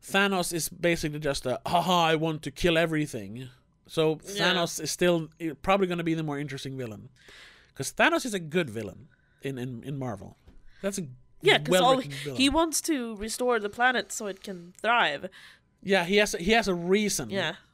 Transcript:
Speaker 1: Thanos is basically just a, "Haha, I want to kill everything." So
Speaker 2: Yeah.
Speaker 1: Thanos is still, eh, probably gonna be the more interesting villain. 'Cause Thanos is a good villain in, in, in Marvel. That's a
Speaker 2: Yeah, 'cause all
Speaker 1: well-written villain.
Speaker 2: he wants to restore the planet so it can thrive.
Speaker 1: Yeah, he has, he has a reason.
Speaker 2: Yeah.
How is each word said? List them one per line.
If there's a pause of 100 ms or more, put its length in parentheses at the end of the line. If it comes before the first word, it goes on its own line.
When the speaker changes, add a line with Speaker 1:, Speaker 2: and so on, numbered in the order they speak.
Speaker 1:
Thanos
is
basically
just
a,
"Haha,
I
want
to
kill
everything." (400)
So
Speaker 2:
Yeah.
Speaker 1:
Thanos
is
still, (100)
eh, (100)
probably
gonna
be
the
more
interesting
villain. (680)
'Cause
Thanos
is
a
good
villain (340)
in,
in,
in
Marvel. (460)
That's
a (340)
Speaker 2:
Yeah,
'cause
all
Speaker 1:
well-written (120)
villain.
Speaker 2:
he
wants
to
restore
the
planet
so
it
can
thrive. (560)
Speaker 1:
Yeah,
he
has,
he
has
a
reason.
Speaker 2:
Yeah. (180)